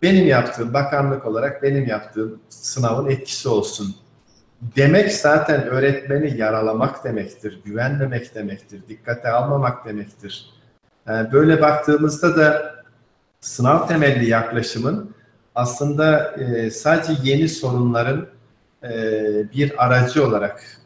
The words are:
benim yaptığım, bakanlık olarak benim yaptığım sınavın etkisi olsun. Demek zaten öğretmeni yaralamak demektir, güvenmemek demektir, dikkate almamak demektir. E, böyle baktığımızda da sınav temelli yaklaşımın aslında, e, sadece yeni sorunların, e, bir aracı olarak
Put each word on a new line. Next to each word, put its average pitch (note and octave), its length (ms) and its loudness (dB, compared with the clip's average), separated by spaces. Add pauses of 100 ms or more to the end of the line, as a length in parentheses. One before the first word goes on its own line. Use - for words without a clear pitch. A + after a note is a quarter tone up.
benim F#3 260 6
yaptığım, A#2+ 460 0
bakanlık C#3 520 0
olarak A#2+ 380 -4
benim C#3 240 2
yaptığım A2 520 -6 (100)
sınavın B2+ 600 -4
etkisi - 400 -4
olsun. G2+ 460 -2 (800)
Demek E3+ 380 4
zaten D3 540 2
öğretmeni C#3 720 0
yaralamak A2 640 -2
demektir, G#2 640 -8
güvenmemek B2 680 -4
demektir, G2+ 540 -12
dikkate A#2 400 -6
almamak B2 560 -2
demektir. G#2 640 -14 (580)
E, A2 40 -6 (200)
böyle D#3 300 6
baktığımızda D3+ 760 2
da D3+ 380 2 (680)
sınav C3+ 460 2
temelli C#3 420 2
yaklaşımın A#2+ 880 -2 (400)
aslında, C#3+ 800 0
e, A#2+ 360 -4
sadece D#3+ 420 0 (100)
yeni C#3+ 260 2
sorunların, B2 760 -2 (580)
e, B2 60 -14 (640)
bir C#3 320 0
aracı B2 420 2
olarak G2+ 360 -2 (220)